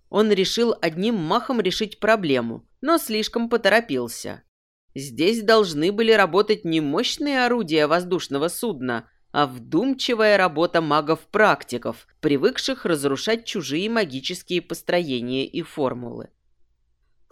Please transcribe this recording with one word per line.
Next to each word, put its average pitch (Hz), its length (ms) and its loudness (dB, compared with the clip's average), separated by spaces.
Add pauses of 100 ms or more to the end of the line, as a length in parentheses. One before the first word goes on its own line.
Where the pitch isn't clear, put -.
он 214 220 2
решил 208 500 2
одним 180 360 -2
махом 220 440 0
решить 196 380 -4
проблему, 135 680 0 (160)
но 320 180 2
слишком 226 500 -4
поторопился. 190 960 -2 (500)
Здесь 147 480 -2
должны 190 480 4
были 220 220 2
работать 208 520 2
не 160 160 0
мощные 247 640 -2
орудия 160 440 2
воздушного 165 580 -2
судна, 127 640 -6 (220)
а 143 160 2
вдумчивая 208 880 2
работа 175 440 2
магов-практиков, 151 1300 0 (140)
привыкших 160 640 0
разрушать 151 580 -2
чужие 160 460 -4
магические 180 720 -4
построения 135 800 -2
и - 180 -8
формулы. 123 640 -6 (1040)